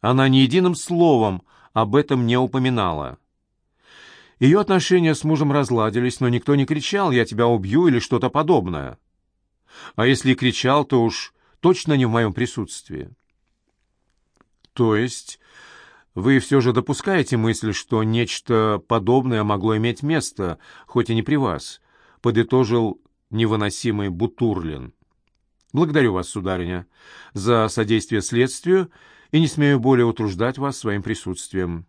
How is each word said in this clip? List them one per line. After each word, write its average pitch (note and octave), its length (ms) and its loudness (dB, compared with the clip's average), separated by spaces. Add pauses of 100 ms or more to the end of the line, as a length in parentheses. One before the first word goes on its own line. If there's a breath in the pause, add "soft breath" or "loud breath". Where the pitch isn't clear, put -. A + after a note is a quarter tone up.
Она C3 280 2
ни C3 80 4
единым E3+ 360 4
словом C#3+ 680 0 (300 soft breath)
об A2+ 220 0
этом C#3 300 2
не A#2+ 120 2
упоминала. A#2+ 840 -2 (1200 loud breath)
Её D3 200 6
отношения F3+ 540 2
с - 100 -6
мужем D3+ 280 0
разладились, A#2+ 680 0
но C3 80 0
никто A#2+ 280 0
не C#3 100 2
кричал: D#3 460 -2
"Я B2 120 4
тебя A2+ 220 0
убью" A#2 420 2
или B2 120 4
что-то A#2+ 300 -2
подобное. F#2 680 -2 (960 loud breath)
А A2 100 0
если C3+ 260 2
и C3 40 6
кричал, B2+ 500 0
то B2+ 160 2
уж - 320 -2 (260)
точно E3+ 340 2
не C3 120 4
в A#2 40 2
моём A2 240 0
присутствии. G2 760 -8 (1600)
"То A2+ 220 2
есть - 440 -6 (760 loud breath)
вы C3 240 2
всё C3+ 220 2
же A#2+ 120 2
допускаете C#3 640 -2
мысль, A2 360 -2
что A2 300 -2
нечто A2 840 0
подобное A#2 560 0
могло G#2 340 0
иметь A#2 260 -4
место, B2+ 560 -4 (260 loud breath)
хоть A#2+ 240 -2
и A2+ 60 0
не A2+ 80 0
при D3+ 120 -2
вас?" G#2 440 -4 (420 soft breath)
подытожил A2+ 800 0 (300)
невыносимый G#2 800 -2
Бутурлин. F2 840 -4 (800)
"Благодарю D3 400 2
вас, F2+ 160 -4
сударыня, F2+ 580 -6 (460 loud breath)
за A2 340 0
содействие G#2+ 540 -2
следствию E3+ 680 0 (400 soft breath)
и D#3 100 2
не D#3+ 60 2
смею C#3+ 320 2
более B2 260 4
утруждать A2+ 520 -4
вас C3+ 200 -6
своим G2+ 260 -6
присутствием". F#2 840 -8